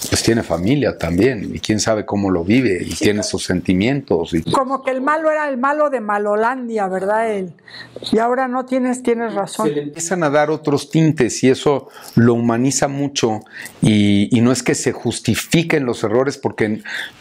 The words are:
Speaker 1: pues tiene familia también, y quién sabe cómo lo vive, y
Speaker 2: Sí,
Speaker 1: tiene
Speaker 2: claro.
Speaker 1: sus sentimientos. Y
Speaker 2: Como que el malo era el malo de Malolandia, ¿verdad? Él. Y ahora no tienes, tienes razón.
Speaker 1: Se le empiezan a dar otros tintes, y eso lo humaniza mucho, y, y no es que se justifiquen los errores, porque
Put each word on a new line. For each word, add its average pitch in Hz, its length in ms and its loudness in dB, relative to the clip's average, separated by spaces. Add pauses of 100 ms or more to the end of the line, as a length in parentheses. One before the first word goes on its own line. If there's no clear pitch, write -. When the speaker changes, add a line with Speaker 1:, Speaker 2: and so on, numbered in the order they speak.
Speaker 1:
pues - 140 -2
tiene 117 200 2
familia 95 540 0
también, 92 560 0
y 92 60 -8
quién 107 220 -2
sabe 107 240 0
cómo 101 260 -2
lo 85 140 0
vive, 107 360 2
y 85 120 -8
Speaker 2:
Sí, 85 100 -6
Speaker 1:
tiene 104 160 4
Speaker 2:
claro. 107 120 -4
Speaker 1:
sus 95 120 -6
sentimientos. 92 880 0
Y 82 100 0
Speaker 2:
Como 262 380 -2
que 262 100 -4
el 262 100 -4
malo 311 280 0
era 302 200 -2
el 269 80 -4
malo 294 320 0
de 269 100 -2
Malolandia, 214 880 -2
¿verdad? 202 420 0
Él. 185 240 -6 (560)
Y 208 100 2
ahora 247 280 0
no 254 180 -4
tienes, 254 380 -2
tienes 233 300 0
razón. 190 340 -2
Speaker 1:
Se 147 80 -2
le 147 80 -4
empiezan 165 400 -4
a 147 60 2
dar 151 220 4
otros 147 380 -2
tintes, 156 540 2
y 127 60 6
eso 135 400 2 (260)
lo 120 200 6
humaniza 117 520 0
mucho, 139 540 -2 (400)
y, 104 500 4
y 120 80 4
no 120 140 4
es 123 100 -4
que 156 100 0
se 131 200 -2
justifiquen 143 920 -2
los 117 160 -4
errores, 127 360 0
porque 107 440 -2 (400)